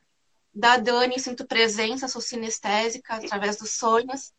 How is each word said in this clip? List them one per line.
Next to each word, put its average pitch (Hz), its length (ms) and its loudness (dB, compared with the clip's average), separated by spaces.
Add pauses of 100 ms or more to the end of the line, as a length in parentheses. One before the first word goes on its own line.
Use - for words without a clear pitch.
(540)
Da 233 240 6
Dani, 247 420 2
sinto 254 260 -8
presença, 226 600 0
sou 247 140 -6
sinestésica, 226 920 -4
através 208 420 -4
dos 214 140 -10
sonhos. 247 680 0